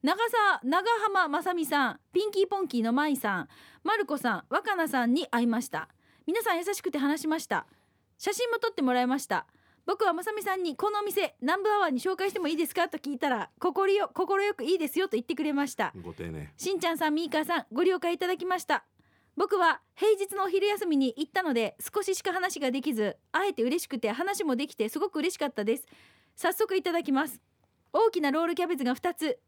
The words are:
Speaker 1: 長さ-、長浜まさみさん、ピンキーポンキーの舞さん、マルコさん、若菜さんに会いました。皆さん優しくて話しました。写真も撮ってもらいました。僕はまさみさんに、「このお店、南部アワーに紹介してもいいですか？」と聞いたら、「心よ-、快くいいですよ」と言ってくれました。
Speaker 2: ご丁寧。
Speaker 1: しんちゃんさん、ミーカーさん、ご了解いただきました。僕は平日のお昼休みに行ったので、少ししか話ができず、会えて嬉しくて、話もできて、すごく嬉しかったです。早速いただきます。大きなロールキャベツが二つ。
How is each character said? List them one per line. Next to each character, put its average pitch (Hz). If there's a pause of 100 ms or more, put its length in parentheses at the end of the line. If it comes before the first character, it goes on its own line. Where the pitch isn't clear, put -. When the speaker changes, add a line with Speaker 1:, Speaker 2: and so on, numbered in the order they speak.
Speaker 1:
長 330 (120)
さ-、 415
長 359 (140)
浜 381
ま 302
さ 370
み 339
さ 262
ん、 - (120)
ピ 392
ン 415
キ 392
ー 370
ポ 392
ン 370
キ 240
ー -
の 226
舞 285
さ 208
ん、 - (360)
マ 415
ル 403
コ 294
さ 226
ん、 -
若 392
菜 320
さ 247
ん 240
に 320
会 240
い 240
ま 233
し -
た。 160 (380)
皆 403
さ 453
ん 330
優 349
し 392
く 370
て 302
話 285
し 311
ま 320
し -
た。 185 (520)
写 -
真 466
も 453
撮 453
っ 427
て -
も 254
ら 247
い 247
ま 262
し -
た。 185 (380)
僕 392
は 381
ま 339
さ 440
み 427
さ 381
ん 370
に、 311
「こ 415
の 415
お 415
店、 392
南 349
部 427
ア 415
ワ 370
ー -
に 254
紹 370
介 381
し -
て 427
も 320
い 330
い 302
で 330
す -
か？」 349
と 311
聞 285
い 247
た 294
ら、 226 (100)
「心 381
よ-、 403
快 392
く 226
い 349
い -
で 311
す -
よ」 381
と -
言 254
っ -
て 330
く 311
れ 302
ま 285
し -
た。 185
Speaker 2:
ご 85
丁 82
寧。 76
Speaker 1:
し 381
ん 349
ち 370
ゃ 330
ん 320
さ 320
ん、 294
ミ 320
ー -
カ 302
ー 311
さ 349
ん、 -
ご 277
了 370
解 349
い -
た 359
だ 370
き 349
ま 359
し -
た。 - (540)
僕 392
は 339 (140)
平 427
日 392
の 392
お 392
昼 381
休 415
み 311
に 269
行 302
っ -
た 370
の 302
で、 226
少 -
し 381
し -
か 370
話 370
が 262
で 262
き 311
ず、 214 (140)
会 381
え -
て 226
嬉 269
し -
く 262
て、 208
話 381
も 269
で 285
き -
て、 214
す 311
ご 381
く 311
嬉 349
し -
か 302
っ 269
た 208
で 226
す。 - (480)
早 -
速 440
い 370
た 359
だ 339
き 285
ま 277
す。 - (540)
大 453
き 370
な 285
ロ 311
ー 339
ル 339
キ 359
ャ -
ベ 339
ツ 269
が 247
二 339
つ。 311